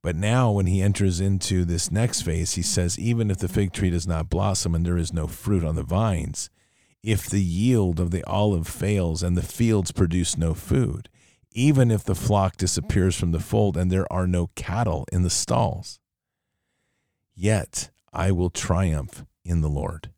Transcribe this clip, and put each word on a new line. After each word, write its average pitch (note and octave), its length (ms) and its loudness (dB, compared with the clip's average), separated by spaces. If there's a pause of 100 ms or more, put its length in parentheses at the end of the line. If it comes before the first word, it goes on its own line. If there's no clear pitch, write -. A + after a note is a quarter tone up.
But F2 120 -2
now A2 360 2
when G2 160 2
he F#2 160 2
enters G2 360 2
into F#2+ 460 0
this E2+ 260 -2
next A2 300 0
phase, E2 320 -2
he F2+ 80 -4
says, F2 380 -2
Even A2+ 320 0
if F#2 80 -2
the F2+ 80 -2
fig G2 260 0
tree F#2+ 160 0
does F2 160 0
not E2 240 -2
blossom F#2+ 460 0
and E2 100 2
there F2 120 0
is D#2+ 140 -2
no E2 140 -2
fruit F#2+ 380 -2
on D#2+ 120 -2
the D#2 60 -2
vines, F2 680 -2 (500)
if G#2+ 260 -2
the G2+ 140 2
yield F#2 580 2
of F2 120 0
the F2 140 -2
olive G2 420 0
fails F2 560 -2
and F2 120 0
the F2+ 60 0
fields G#2+ 500 0
produce F2 460 0
no D#2+ 160 0
food, - 560 -2 (420)
even B2+ 400 4
if G#2 120 2
the G2 120 0
flock G2 420 2
disappears F#2 580 0
from E2+ 160 0
the E2 80 0
fold G#2 380 0
and F2+ 140 0
there F#2+ 200 0
are F#2 160 0
no F2 280 0
cattle F#2 560 -2
in F2+ 120 2
the F2 60 2
stalls. - 680 -2 (1400)
Yet G2 540 -2 (240)
I F#2+ 180 2
will F2+ 180 2
triumph E2 760 -2 (180)
in F2 180 0
the D2+ 80 0
Lord. C#2+ 480 -6